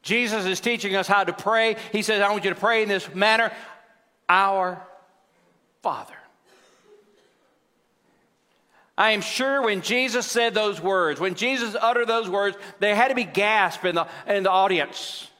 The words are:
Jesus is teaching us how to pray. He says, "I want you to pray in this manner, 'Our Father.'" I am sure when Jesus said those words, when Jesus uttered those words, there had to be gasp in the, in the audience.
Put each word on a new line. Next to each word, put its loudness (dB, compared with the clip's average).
Jesus -2
is -2
teaching -2
us -2
how 4
to -2
pray. 0
He 0
says, 0
"I 4
want -2
you 2
to -4
pray 2
in -4
this -4
manner, 2
'Our 2
Father.'" -8
I 4
am 0
sure -2
when 0
Jesus 0
said 0
those 0
words, 0
when -2
Jesus -2
uttered 2
those 0
words, -2
there 2
had 4
to 0
be 0
gasp 0
in 0
the, 0
in 0
the 2
audience. 0